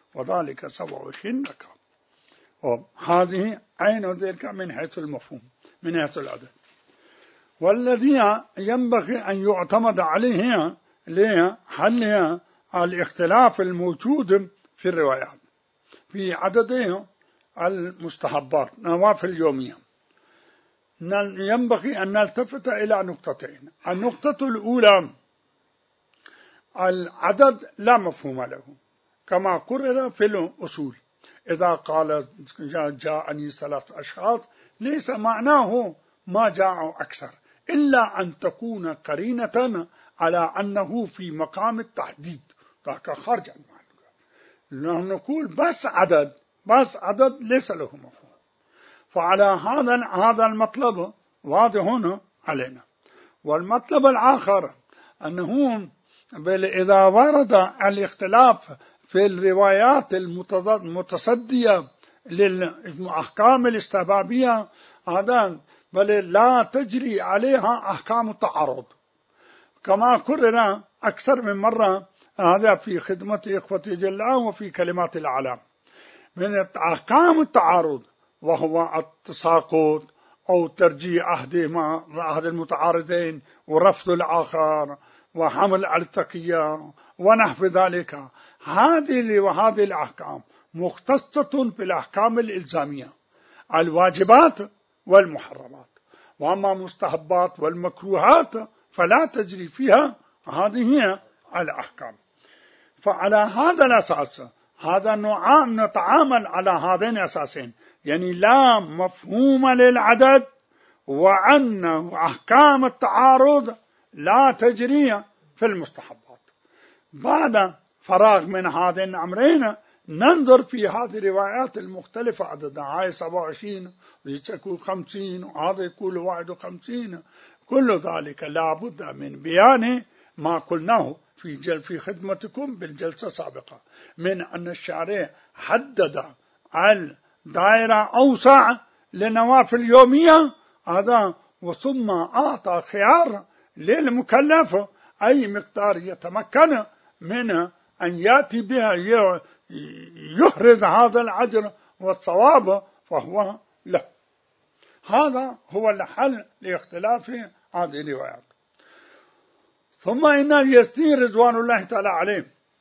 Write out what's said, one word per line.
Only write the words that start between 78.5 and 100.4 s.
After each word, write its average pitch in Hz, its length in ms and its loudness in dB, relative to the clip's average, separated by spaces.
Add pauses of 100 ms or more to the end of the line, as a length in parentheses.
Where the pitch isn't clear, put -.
التساقط 160 1040 -2 (480)
أو 175 160 0
ترجيح 165 640 -2
أحدهما، 160 760 -4 (260)
أحد 156 140 -4
المتعارضين، 165 1000 -4 (240)
ورفض 175 440 0
الآخر، 156 880 -2 (380)
وحمل 175 520 0
على 165 160 -2
التقية، 160 920 -6 (260)
ونحو 190 480 2
ذلك. 175 520 -2 (460)
هذه 247 760 2
وهذه 196 440 0
الأحكام 151 580 -8 (320)
مختصة 269 920 -4 (140)
بالأحكام 202 600 -4
الإلزامية، 156 720 -6 (640)
الواجبات 180 840 4 (480)
والمحرمات. 143 800 0 (500)
وأما 190 360 -2
مستحبات 180 840 -4
والمكروهات 180 920 2 (380)
فلا 208 340 2
تجري 185 420 -8
فيها 254 460 2 (340)